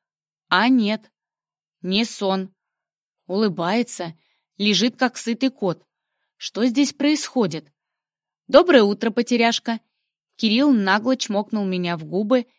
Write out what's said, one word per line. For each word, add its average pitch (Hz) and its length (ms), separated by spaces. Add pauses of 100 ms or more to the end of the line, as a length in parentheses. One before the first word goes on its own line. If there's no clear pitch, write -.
(500)
А 196 180
нет, 220 440 (680)
не 190 220
сон. 190 520 (720)
Улыбается, 180 840 (440)
лежит 208 400
как 247 200
сытый 233 320
кот. 185 340 (540)
Что - 280
здесь 262 280
происходит? 247 760 (760)
«Доброе 302 360
утро, 202 260
потеряшка!» 233 720 (560)
Кирилл 240 360
нагло 214 460
чмокнул 208 480
меня 180 320
в 160 80
губы 208 400 (120)